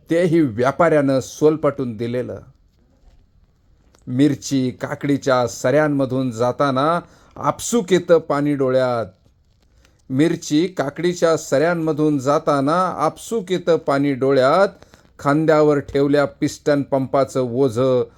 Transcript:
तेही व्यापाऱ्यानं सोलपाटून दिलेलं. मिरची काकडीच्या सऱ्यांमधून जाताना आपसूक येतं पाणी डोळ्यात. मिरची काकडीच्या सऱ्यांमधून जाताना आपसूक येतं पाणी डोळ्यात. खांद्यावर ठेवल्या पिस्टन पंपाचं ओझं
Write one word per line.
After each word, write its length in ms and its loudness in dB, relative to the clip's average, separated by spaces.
तेही 300 2
व्यापाऱ्यानं 800 2
सोलपाटून 760 -2
दिलेलं. 420 -6
मिरची 640 0
काकडीच्या 760 -2
सऱ्यांमधून 840 0
जाताना 720 0
आपसूक 560 -2
येतं 260 4
पाणी 360 0
डोळ्यात. 520 0
मिरची 560 0
काकडीच्या 720 -2
सऱ्यांमधून 800 0
जाताना 680 0
आपसूक 680 -6
येतं 240 0
पाणी 380 0
डोळ्यात. 540 2
खांद्यावर 600 4
ठेवल्या 460 0
पिस्टन 580 -2
पंपाचं 580 -2
ओझं 640 0